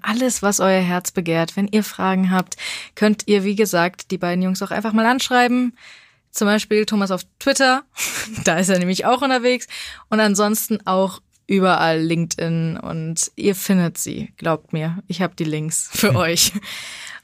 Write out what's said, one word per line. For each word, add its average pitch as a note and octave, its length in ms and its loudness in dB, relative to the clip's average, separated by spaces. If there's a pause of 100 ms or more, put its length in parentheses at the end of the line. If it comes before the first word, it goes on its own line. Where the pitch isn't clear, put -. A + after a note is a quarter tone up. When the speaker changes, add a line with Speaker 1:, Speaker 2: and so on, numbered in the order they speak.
Speaker 1:
alles, A#3+ 400 -2
was G3+ 180 0
euer F#3+ 200 4
Herz F3+ 300 -2
begehrt. E3 460 -2
Wenn G3+ 120 0
ihr G#3+ 140 2
Fragen F#3+ 480 0
habt, F#3 260 0 (380)
könnt G#3+ 320 2
ihr, G3+ 160 4
wie G3 140 -2
gesagt, F#3 560 0
die F3+ 60 -4
beiden F3 240 -2
Jungs F#3 200 -2
auch G3 80 -6
einfach G#3 220 -4
mal A3+ 140 2
anschreiben. B3 680 2 (580)
Zum - 160 -2
Beispiel G#3+ 380 2
Thomas G3 260 0
auf F3+ 120 -2 (180)
Twitter, C4+ 440 2 (280)
<laughs> - 320 -8
da E3+ 140 4
ist F#3 100 2
er F#3+ 100 4
nämlich F3+ 280 0
auch B3 160 2
unterwegs. B3+ 440 0 (440)
Und G#3+ 100 2
ansonsten G#3 680 2
auch F#3 360 0 (240)
überall F3 560 2
LinkedIn E3 760 -2
und E3 600 -6
ihr G3 180 0
findet F3+ 420 2
sie, - 400 -8
glaubt D#3+ 380 -4
mir. E3 320 -4
Ich F3 160 -4
hab F3 140 -4
die E3+ 80 -4
Links D#3 460 -4
für G#3 200 0
Speaker 2:
Hm. B2+ 60 2
Speaker 1:
euch. F3 360 0 (720)